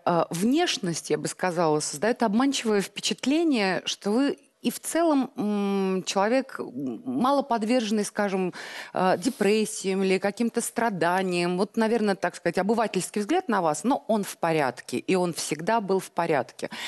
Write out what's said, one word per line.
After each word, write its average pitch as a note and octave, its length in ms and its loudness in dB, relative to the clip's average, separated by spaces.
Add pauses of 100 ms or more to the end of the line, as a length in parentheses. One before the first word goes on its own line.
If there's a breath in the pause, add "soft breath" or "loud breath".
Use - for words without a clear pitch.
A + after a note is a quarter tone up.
э, E3+ 240 4
внешность, A#3 800 0
я D3+ 80 2
бы D3+ 100 -6
сказала, E3 540 0
создает G3+ 420 -2
обманчивое A3+ 580 2
впечатление, B3 1040 0
что - 260 -4
вы C4+ 260 2 (240)
и A#3+ 80 0
в - 100 -8
целом, D#4 580 2
м, G3 680 0
человек, A3 540 0
м, B2+ 440 -8
мало A#3+ 380 2
подверженный, A3+ 640 0
скажем, F#3+ 480 -2 (400 loud breath)
э, F#3 240 2
депрессиям G3 840 0
или F#3+ 160 2
каким-то A3 420 -2
страданиям. F3+ 960 0
Вот, - 200 -2
наверное, A3 380 2
так F3 200 -4
сказать, F3 240 -2
обывательский G#3 600 0
взгляд D#4+ 280 -2
на G3+ 140 2
вас, D3+ 200 0
но B3+ 240 0
он G#3+ 160 0
в - 140 -10
порядке, D3 600 0
и - 160 0
он F3+ 180 0
всегда F#3 480 -2
был F#3+ 180 0
в - 120 -12
порядке. - 580 -2 (180 loud breath)